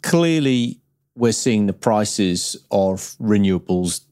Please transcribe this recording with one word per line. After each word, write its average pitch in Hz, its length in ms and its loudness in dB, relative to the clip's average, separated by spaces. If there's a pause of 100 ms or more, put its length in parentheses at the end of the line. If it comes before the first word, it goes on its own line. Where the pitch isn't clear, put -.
Clearly, 147 760 0 (360)
we're 117 160 2
seeing 107 340 0
the 95 80 -2
prices 104 800 -2 (140)
of 95 500 -2
renewables 92 920 0